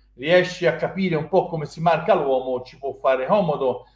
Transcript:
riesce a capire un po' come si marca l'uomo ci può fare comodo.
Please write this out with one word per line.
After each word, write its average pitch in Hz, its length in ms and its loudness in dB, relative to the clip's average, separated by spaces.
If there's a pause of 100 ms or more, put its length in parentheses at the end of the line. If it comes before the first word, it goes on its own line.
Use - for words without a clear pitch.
(140)
riesce 170 540 2
a 156 80 0
capire 170 400 -2
un 151 120 -4
po' 180 180 2
come 156 200 -6
si - 140 -12
marca 160 340 2
l'uomo 127 480 0
ci - 160 -20
può 135 220 -8
fare 131 260 0
comodo. 143 680 0